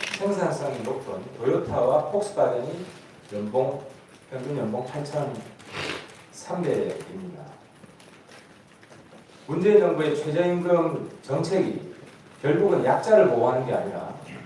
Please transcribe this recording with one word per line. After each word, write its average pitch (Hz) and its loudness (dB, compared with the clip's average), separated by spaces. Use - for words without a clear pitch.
생산성이 143 -2
높은 - -6
도요타와 143 2
폭스바겐이 175 -2
연봉, 110 -2
평균 131 -8
연봉 120 -4
팔천삼백입니다. - -6
문재인 185 6
정부의 156 4
최저임금 175 2
정책이 - -2
결국은 165 4
약자를 - 6
보호하는 127 2
게 - -2
아니라 98 -4